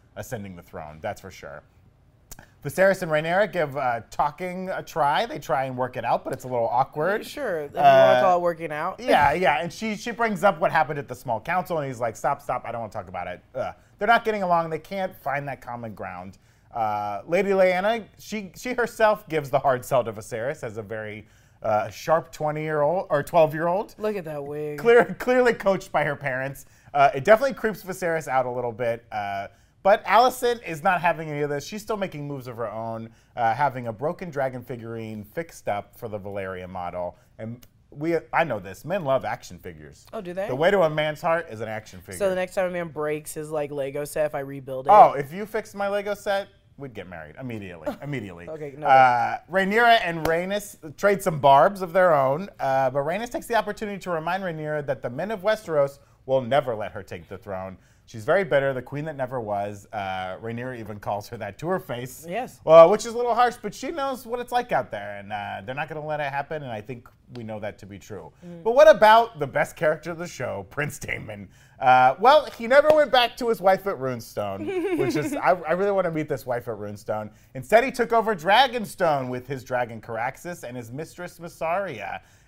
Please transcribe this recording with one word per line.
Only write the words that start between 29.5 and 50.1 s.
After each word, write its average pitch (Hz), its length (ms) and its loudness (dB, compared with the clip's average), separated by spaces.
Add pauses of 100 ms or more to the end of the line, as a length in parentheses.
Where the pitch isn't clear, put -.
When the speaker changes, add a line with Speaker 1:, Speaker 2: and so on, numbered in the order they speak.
Speaker 1:
but 208 240 4
Alicent 240 600 2
is 160 160 -6
not 180 160 2
having 160 300 0
any 147 120 -4
of 147 80 0
this. 143 160 -6
She's 214 160 -10
still 226 140 -6
making 156 320 -6
moves 135 200 -10
of 117 100 -12
her 113 120 -6
own, 113 400 -8 (280)
uh, 117 160 2
having 127 340 -2
a 113 60 -6
broken 170 360 -6
dragon 131 320 -4
figurine 113 640 -10
fixed - 460 -10
up 101 280 -6
for 117 120 -12
the 104 80 -6
Valeria 95 500 -8
model. 87 500 -8 (200)
And 113 280 -14 (240)
we, 160 280 -2 (160)
I 156 100 4
know 120 160 -4
this. 95 240 -14
Men 170 220 -6
love 135 180 0
action 104 340 -10
figures. 76 540 -18
Speaker 2:
Oh, 226 80 -10
do 175 140 -12
they? 180 160 -6
Speaker 1:
The 127 60 -6
way 160 140 4
to 202 120 4
a 160 80 4
man's 151 320 -2
heart 165 280 0
is 110 120 -10
an 110 80 -6
action 107 320 -12
figure. 95 180 -12
Speaker 2:
So 196 100 2
the 185 60 -2
next 185 200 -4
time 185 120 0
a - 40 -8
man 175 180 -6
breaks 151 460 -6
his, 156 160 -10
like, 147 200 -4
Lego 143 320 -2
set, 151 220 -2
if 151 100 -4
I 143 40 -4
rebuild 135 480 -8
it? 190 40 6
Speaker 1:
Oh, 190 220 10
if 139 180 -6
you 196 140 -8
fixed 214 300 -8
my 202 120 -4
Lego 202 260 -4
set, 196 360 -4 (280)
we'd 135 160 -14
get 95 140 -14
married 80 320 -16
immediately. 98 600 -10
Speaker 2:
<laughs> - 40 -18
Speaker 1:
Immediately. 104 460 -10
Speaker 2:
Okay, 151 280 -12
no. 151 80 -6
Speaker 1:
Uh, 127 520 6 (120)
Rhaenyra 214 540 4
and 165 220 -2